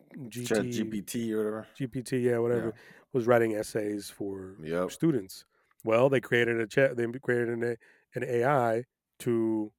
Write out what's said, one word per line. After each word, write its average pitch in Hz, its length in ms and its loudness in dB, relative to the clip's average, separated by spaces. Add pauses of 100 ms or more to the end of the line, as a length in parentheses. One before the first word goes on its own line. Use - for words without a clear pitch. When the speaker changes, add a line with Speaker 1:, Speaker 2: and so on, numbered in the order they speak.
(300)
Speaker 1:
G 117 120 -10
T, 123 40 -8
Speaker 2:
Chat 110 200 2
G 120 180 -4
P 107 180 -6
T 113 320 -4
or 107 40 -2
whatever. 107 380 -4
Speaker 1:
G 139 120 -6
P 127 140 -10
T, 127 180 -4
yeah, 120 200 2
whatever, 117 360 0
Speaker 2:
Yeah. - 60 -20 (320)
Speaker 1:
was 120 140 0
writing 113 280 4
essays 104 540 -4
for 95 520 -10
Speaker 2:
Yep. 85 300 -2
Speaker 1:
students. 131 540 -2 (380)
Well, 117 260 6
they 131 120 2
created 117 380 2
a 110 80 -2
chat, 135 300 2
they 117 80 0 (160)
created 120 280 0
an 117 140 -4
A-, 117 140 -2 (380)
an 123 80 -4
A 120 220 0
I 120 380 2 (360)
to 113 600 0